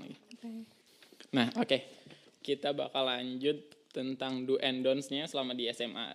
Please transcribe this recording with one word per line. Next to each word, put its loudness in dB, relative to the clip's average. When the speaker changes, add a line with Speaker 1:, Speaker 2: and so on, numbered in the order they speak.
Speaker 1:
lagi. -12
Speaker 2:
Oke. -12
Speaker 1:
Nah, 6
oke. 4
Kita 0
bakal 0
lanjut 0
tentang -2
do 4
and 2
don'ts-nya 2
selama -2
di 0
S -2
M -4
A -6